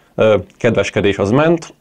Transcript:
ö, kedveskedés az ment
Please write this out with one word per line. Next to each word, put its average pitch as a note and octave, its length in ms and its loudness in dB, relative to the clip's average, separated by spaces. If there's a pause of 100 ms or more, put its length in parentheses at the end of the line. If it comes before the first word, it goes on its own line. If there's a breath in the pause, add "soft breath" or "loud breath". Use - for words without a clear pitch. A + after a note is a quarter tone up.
(160 loud breath)
ö, A2 200 2 (220)
kedveskedés G2+ 600 -2
az G2+ 140 -2
ment D#3+ 500 0